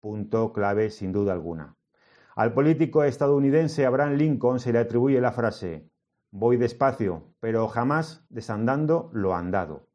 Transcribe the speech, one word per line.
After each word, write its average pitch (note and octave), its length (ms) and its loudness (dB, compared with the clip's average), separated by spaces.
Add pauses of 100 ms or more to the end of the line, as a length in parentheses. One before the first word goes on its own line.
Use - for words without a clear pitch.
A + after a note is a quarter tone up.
punto A2 520 -2
clave G#2 380 0
sin F#2+ 200 -8
duda G2+ 220 0
alguna. D#2+ 440 -8 (580)
Al A2 180 0
político D3 500 2
estadounidense C#3+ 840 2
Abraham C#3+ 300 0
Lincoln B2+ 440 2
se B2 120 -4
le A#2 80 4
atribuye A#2+ 420 2
la B2 100 2
frase: G#2 580 -4 (420)
"Voy A#2 260 2
despacio, A#2 840 0
pero A2+ 280 0
jamás C#3+ 640 -2
desandando C3 840 -2
lo F#2+ 220 0
andado". F2 600 -4